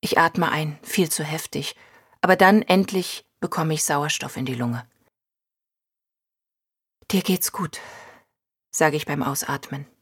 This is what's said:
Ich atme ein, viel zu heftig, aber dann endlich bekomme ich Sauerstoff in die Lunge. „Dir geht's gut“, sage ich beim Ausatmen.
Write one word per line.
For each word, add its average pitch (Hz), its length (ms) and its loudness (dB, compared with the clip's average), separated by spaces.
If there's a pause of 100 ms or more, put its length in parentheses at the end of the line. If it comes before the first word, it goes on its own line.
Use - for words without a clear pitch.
Ich - 160 -2
atme 165 320 2
ein, 151 340 -4
viel 175 260 0
zu - 140 -4
heftig, 147 520 -8 (460)
aber 185 140 6
dann 196 260 8
endlich 185 640 0 (140)
bekomme 160 340 -2
ich 151 100 -2
Sauerstoff 147 540 -2
in 131 80 -4
die 127 100 -6
Lunge. 120 300 -4 (2250)
„Dir 190 120 2
geht's - 280 0
gut“, - 300 -8 (880)
sage 151 260 2
ich 147 80 -4
beim 143 180 -4
Ausatmen. 139 640 -6 (160)